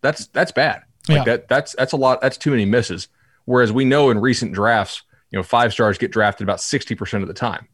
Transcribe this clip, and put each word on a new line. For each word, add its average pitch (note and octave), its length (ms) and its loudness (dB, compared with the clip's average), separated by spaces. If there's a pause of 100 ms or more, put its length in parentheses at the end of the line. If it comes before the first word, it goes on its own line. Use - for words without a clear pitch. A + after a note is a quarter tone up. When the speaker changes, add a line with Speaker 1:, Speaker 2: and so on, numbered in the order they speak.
Speaker 1:
That's, D3+ 280 -4
that's E3 220 0
bad. C3 320 -2 (260)
Like D3+ 100 4
Speaker 2:
Yeah. C3+ 60 0
Speaker 1:
that, A#2 240 0
that's, C#3+ 280 0
that's C3 160 -2
a D#3 40 -4
lot. B2+ 240 2
That's C3 180 0
too D3+ 120 -2
many A#2 140 2
misses. G2+ 440 -2 (360)
Whereas B2 260 4
we C3 140 0
know C#3 260 4
in A2 80 2
recent A#2 340 0
drafts, G#2 500 0 (280)
you G2 80 -6
know, F#2 40 -4
five A#2+ 300 2
stars G#2+ 260 0
get A#2 120 -4
drafted G#2 360 0
about G2 140 -4
sixty - 340 -6
percent A2 280 -6
of F#2+ 60 -8
the F#2+ 60 -12
time G#2 400 -6